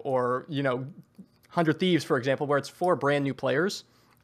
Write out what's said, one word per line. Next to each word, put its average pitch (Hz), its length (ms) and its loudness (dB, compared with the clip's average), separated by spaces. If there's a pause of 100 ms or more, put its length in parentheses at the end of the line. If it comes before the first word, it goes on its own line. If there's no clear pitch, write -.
or, 127 460 0
you 139 140 -2
know, 131 220 -2 (640)
Hundred 156 300 0
Thieves, 180 240 4
for 147 140 2
example, 131 300 0
where 143 100 2
it's 135 100 -4
four 180 280 0
brand 139 280 2
new 139 100 -2
players, 139 500 -2 (400)